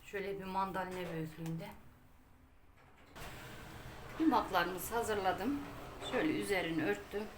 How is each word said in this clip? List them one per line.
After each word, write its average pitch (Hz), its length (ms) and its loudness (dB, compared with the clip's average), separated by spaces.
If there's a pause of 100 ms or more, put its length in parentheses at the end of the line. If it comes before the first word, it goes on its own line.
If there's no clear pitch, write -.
Şöyle 196 340 -4
bir 185 40 -8
mandalina 185 680 -2
büyüklüğünde. 165 540 -4 (2500)
Yumaklarımızı 190 760 4
hazırladım. 214 640 2 (520)
Şöyle 208 300 4
üzerini 175 440 2
örttüm. 208 380 0 (140)